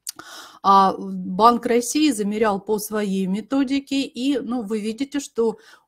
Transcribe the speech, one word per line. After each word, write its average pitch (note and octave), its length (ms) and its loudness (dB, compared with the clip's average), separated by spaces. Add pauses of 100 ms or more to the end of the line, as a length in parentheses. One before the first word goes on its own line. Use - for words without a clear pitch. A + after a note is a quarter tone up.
(640)
А G3 360 6
Банк F#3+ 680 2
России A#3+ 440 2
замерял G#3 500 0
по G#3+ 180 -2
своей G3 480 -2
методике, C4+ 760 -2
и, B3+ 360 -2
ну, A#3 240 -6
вы G#3+ 180 -4
видите, A3 400 -6
что A3 380 -2 (300)